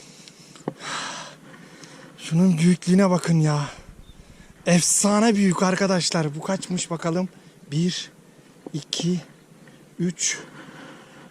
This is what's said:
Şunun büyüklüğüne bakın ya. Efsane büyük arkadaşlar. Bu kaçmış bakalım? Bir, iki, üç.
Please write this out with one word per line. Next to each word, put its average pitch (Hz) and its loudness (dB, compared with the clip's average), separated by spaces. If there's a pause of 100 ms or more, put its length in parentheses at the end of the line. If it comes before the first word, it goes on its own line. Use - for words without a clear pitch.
(2250)
Şunun 170 2
büyüklüğüne 180 4
bakın 170 2
ya. 147 2 (960)
Efsane 208 4
büyük 196 2
arkadaşlar. 180 0
Bu 160 -10
kaçmış 185 -6
bakalım? 175 -4 (420)
Bir, 170 -2 (640)
iki, 165 -4 (800)
üç. - -4 (920)